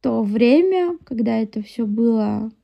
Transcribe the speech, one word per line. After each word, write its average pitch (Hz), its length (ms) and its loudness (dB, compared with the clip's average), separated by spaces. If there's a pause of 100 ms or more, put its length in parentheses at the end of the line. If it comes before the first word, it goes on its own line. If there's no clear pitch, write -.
то 226 200 -2
время, 330 800 2
когда 226 320 -2
это 214 260 -6
всё 226 240 -6
было 220 640 0 (120)